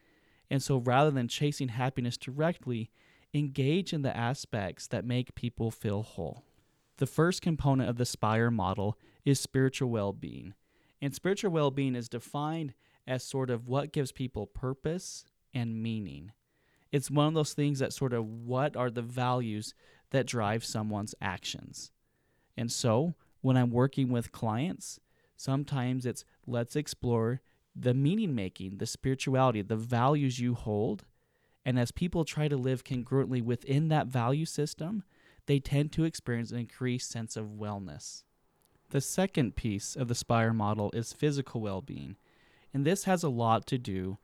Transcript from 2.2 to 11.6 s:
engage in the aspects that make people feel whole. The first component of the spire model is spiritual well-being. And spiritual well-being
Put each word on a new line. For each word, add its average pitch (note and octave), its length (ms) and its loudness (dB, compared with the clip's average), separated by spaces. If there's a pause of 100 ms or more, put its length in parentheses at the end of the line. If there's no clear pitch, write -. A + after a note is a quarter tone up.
engage C#3 580 2
in D#3 100 -2
the C3 140 0
aspects A#2 680 -2
that G2+ 180 -2
make B2 300 -2
people A#2 380 -4
feel G#2 300 -2
whole. - 420 -8 (540)
The C#3+ 80 2
first E3+ 360 2
component C#3 480 2
of A#2 60 -2
the A#2+ 100 2
spire A2+ 440 2
model G2 460 0 (280)
is C#3 160 4
spiritual C3 500 2
well-being. G2 640 -4 (480)
And C#3 120 -2
spiritual G3 360 0
well-being C#3 460 2